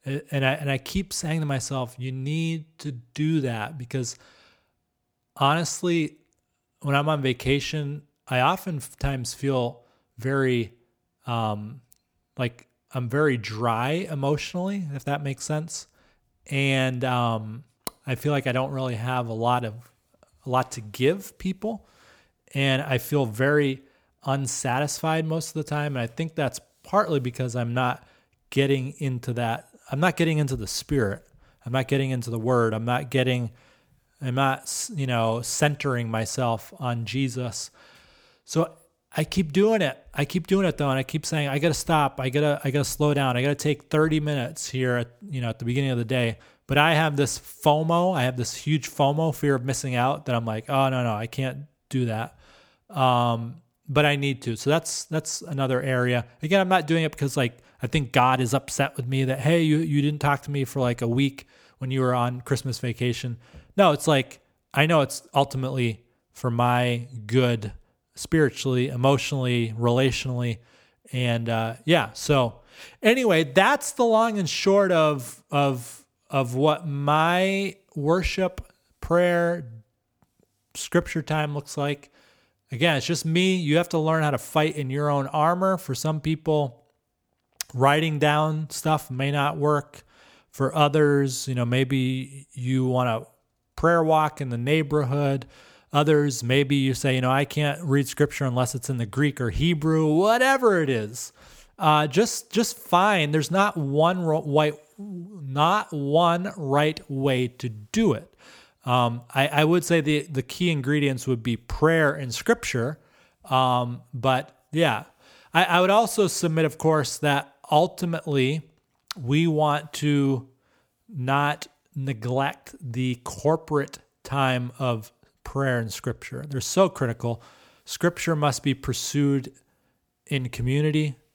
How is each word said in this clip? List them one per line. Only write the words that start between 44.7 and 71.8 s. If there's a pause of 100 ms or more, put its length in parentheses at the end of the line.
at, (180)
you
know,
at
the
beginning
of
the
day." (280)
But
I
have
this
fomo.
I
have
this
huge
fomo,
fear
of
missing
out,
that
I'm
like,
"Oh,
no,
no,
I
can't (240)
do
that." (500)
Um, (320)
but
I
need
to.
So
that's,
that's
another
area. (180)
Again,
I'm
not
doing
it
because,
like, (240)
I
think
God
is
upset
with
me
that,
"Hey,
you,
you
didn't
talk
to
me
for,
like,
a
week (320)
when
you
were
on
Christmas
vacation." (400)
No,
it's
like, (320)
I
know
it's (120)
ultimately (280)
for
my (180)
good (420)
spiritually,
emotionally,
relationally. (540)
And,
uh, (100)